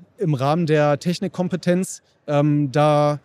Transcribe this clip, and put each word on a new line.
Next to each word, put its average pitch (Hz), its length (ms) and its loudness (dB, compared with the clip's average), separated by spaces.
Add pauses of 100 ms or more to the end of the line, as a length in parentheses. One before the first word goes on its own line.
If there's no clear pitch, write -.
(180)
im 160 160 -2
Rahmen 147 320 0
der 147 340 2
Technikkompetenz, 180 1040 -4 (260)
ähm, 147 460 0
da 147 520 2